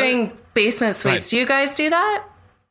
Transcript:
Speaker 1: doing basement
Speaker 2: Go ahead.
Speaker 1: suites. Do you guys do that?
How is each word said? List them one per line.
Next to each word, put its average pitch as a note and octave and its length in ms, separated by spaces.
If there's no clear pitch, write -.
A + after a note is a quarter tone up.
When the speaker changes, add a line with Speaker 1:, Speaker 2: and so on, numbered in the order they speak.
Speaker 1:
doing B3 300
basement A3 480
Speaker 2:
Go G3 80
ahead. A2 120
Speaker 1:
suites. - 80
Do A3+ 80
you B3+ 60
guys C#4 300
do D#4 160
that? G4+ 340